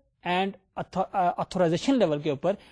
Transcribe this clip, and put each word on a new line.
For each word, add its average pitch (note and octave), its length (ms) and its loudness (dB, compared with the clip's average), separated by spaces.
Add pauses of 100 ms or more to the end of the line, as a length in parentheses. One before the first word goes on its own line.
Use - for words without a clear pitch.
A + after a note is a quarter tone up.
(280)
and F3+ 200 0
author-، - 640 -6
آ، F#3+ 140 0
authorization F3 720 0
لیول D#3 240 2
کے D#3 80 -4
اوپر D#3 240 0 (180)